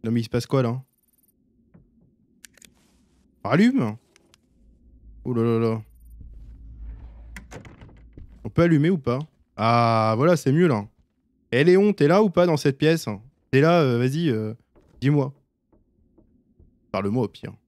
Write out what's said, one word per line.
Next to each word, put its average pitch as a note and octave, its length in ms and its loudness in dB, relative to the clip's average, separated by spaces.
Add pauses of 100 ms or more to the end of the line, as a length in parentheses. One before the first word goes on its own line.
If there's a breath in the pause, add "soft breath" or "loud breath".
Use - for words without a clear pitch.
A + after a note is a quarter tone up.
Non A2 60 -4
mais A#2+ 80 -2
il A#2 40 -8
se A2 60 -14
passe A#2+ 160 -6
quoi C3+ 160 -2
là ? B2 180 -4 (2500)
Rallume ! D3 540 0 (1300)
Oh B2 100 -6
là A#2 80 0
là A#2 160 0
là. A2 240 -2 (2500)
On - 40 -10
peut - 140 0
allumer E3 280 2
ou F#3+ 80 0
pas ? B2 200 -4 (380)
Ah A2+ 600 2
voilà, D#3+ 200 2
c'est - 160 -2
mieux E3+ 160 2
là. G#2+ 180 -2 (640)
Eh B2+ 140 0
Léon, F#3+ 280 4
t'es D3 140 0
là F3+ 160 4
ou G#3+ 80 2
pas F3+ 160 2
dans E3 100 2
cette C#3 220 -2
pièce ? D#3 300 0 (420)
T'es C3 100 2
là, E3+ 200 4
euh, B2+ 180 0
vas-y, C#3 300 -2
euh, A2 260 -4 (460)
dis-moi. C#3 340 0 (1600)
Parle-moi G2+ 320 -4
au G2+ 40 -6
pire. - 240 -16 (160)